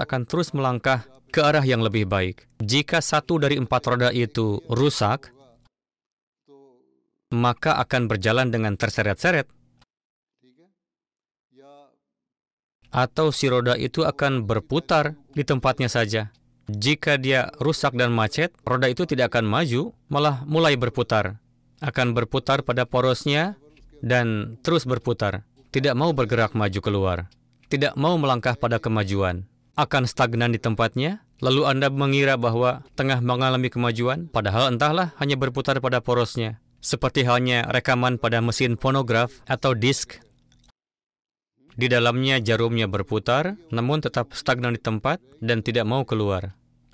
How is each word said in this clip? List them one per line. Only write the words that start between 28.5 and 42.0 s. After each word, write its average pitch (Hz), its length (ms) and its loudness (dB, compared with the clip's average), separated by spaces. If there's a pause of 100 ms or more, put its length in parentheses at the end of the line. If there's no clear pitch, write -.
pada 117 240 0
kemajuan. 98 720 -2 (240)
Akan 143 320 0
stagnan 117 480 0
di 107 80 -4
tempatnya, 120 640 -2 (160)
lalu 131 240 2
Anda 139 240 0
mengira 139 480 2
bahwa 120 560 0
tengah 131 240 0
mengalami 127 560 0
kemajuan, 120 560 -2
padahal 110 400 0
entahlah 151 480 0
hanya 143 160 0
berputar 131 480 -2
pada 127 160 0
porosnya. 117 640 -2 (160)
Seperti 131 480 0
halnya 123 480 2
rekaman 123 480 0
pada 117 160 0
mesin 117 400 0
fonograf 123 720 0
atau 131 240 0
disk. 120 480 -2 (1500)
Di 123 160 -2
dalamnya 123 480 2